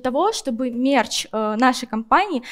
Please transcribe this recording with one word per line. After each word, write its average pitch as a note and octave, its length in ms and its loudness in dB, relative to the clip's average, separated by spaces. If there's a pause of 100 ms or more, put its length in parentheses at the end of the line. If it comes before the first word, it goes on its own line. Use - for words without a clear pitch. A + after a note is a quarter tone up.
того, C#4+ 280 0
чтобы B3+ 400 -4
мерч, A#3+ 600 0
э, G#3+ 260 -2
нашей B3 300 2
компании C4+ 640 0